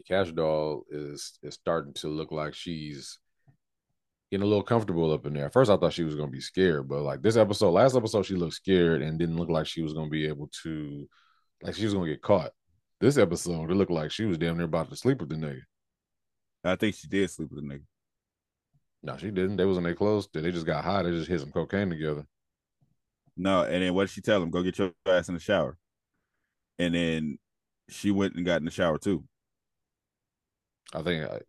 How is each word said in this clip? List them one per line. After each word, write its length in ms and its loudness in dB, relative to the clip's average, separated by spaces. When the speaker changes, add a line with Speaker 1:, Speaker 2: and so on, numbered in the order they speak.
Speaker 1:
Cash 240 0
Doll 580 0
is, 540 -10
is 120 -12
starting 400 -4
to 120 -8
look 240 -6
like 220 -6
she's 680 -10
getting 120 0
a 40 2
little 160 4
comfortable 480 2
up 140 -2
in 80 -6
there. 140 -4
At 60 -8
first, 160 6
I 80 8
thought 160 4
she 120 -2
was 100 -4
gonna 160 -4
be 100 -10
scared, 460 2
but, 140 -4
like, 200 -4
this 140 4
episode, 360 4
last 240 6
episode, 300 0
she 100 -4
looked 180 -2
scared 480 4
and 180 -4
didn't 180 0
look 120 -2
like 180 0
she 140 -6
was 120 -4
gonna 160 -6
be 160 -2
able 240 -6
to, 440 -8
like, 140 -8
she 80 -4
was 100 0
gonna 140 0
get 140 -4
caught. 300 2
This 160 4
episode, 540 2
it 40 2
looked 160 4
like 200 -2
she 140 -4
was 120 0
damn 180 0
near 100 -2
about 240 -2
to 60 -14
sleep 240 0
with 100 -8
the 60 -6
nigga. 260 -8
Speaker 2:
I 140 0
think 180 0
she 140 -18
did 200 2
sleep 220 -10
with 160 -12
the 80 -10
nigga. 80 -16
Speaker 1:
No, 140 -10
she 140 -8
didn't. 260 0
They 80 4
was 120 4
in 60 0
their 120 0
clothes. 380 0
They 160 -2
just 160 -4
got 200 -2
high. 180 0
They 80 0
just 160 -4
hit 140 0
some 100 -12
cocaine 380 -2
together. 360 -4
Speaker 2:
No, 280 2
and 200 0
then 100 2
what 100 4
did 80 -4
she 100 -12
tell 200 4
him? 80 -2
"Go 140 0
get 140 -2
your 160 0
ass 220 2
in 60 -6
the 80 -8
shower." 360 0
And 160 0
then 420 -2
she 220 -2
went 240 2
and 100 -2
got 160 2
in 40 -4
the 60 -4
shower 260 2
too. 280 -2
Speaker 1:
I 80 -6
think, 280 -2
uh, 200 -8